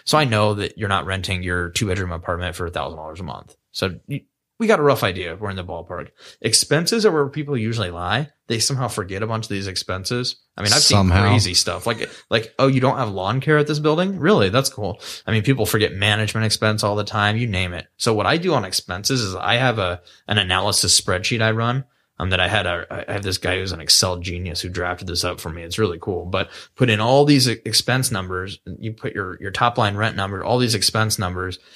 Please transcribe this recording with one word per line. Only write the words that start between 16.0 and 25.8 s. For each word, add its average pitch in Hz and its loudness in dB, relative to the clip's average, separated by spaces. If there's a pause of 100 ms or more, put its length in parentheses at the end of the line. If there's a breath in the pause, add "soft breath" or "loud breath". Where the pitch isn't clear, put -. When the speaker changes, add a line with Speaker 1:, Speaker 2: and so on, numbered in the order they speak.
Speaker 1:
expense 107 2
all 104 2
the 104 -2
time, 104 0
you 120 0
name 92 -2
it. 87 -10 (100)
So - 0
what 104 2
I 127 4
do 170 0
on 113 0
expenses 95 -2
is 95 -4
I 95 0
have 120 2
a, 87 -2 (260 loud breath)
an 107 2
analysis 98 2
spreadsheet 101 -2
I 110 4
run. 120 0 (340)
Um, 92 -2
that 92 2
I 90 2
had 98 0
a, 87 -6
I 104 -6
have 101 -4
this 92 -4
guy 90 0
who's 95 -4
an 82 -8
Excel 90 2
genius 87 -6
who 90 -6
drafted 90 -6
this 85 -4
up 90 -4
for - -8
me. 85 -10
It's 85 -8
really 92 0